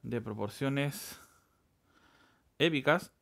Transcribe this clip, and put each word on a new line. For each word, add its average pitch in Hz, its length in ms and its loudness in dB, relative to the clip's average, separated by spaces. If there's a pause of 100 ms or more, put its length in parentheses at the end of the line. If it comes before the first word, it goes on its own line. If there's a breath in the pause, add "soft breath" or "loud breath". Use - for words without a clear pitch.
de 117 200 -4
proporciones 135 960 -4 (1400 soft breath)
épicas 156 540 2 (100)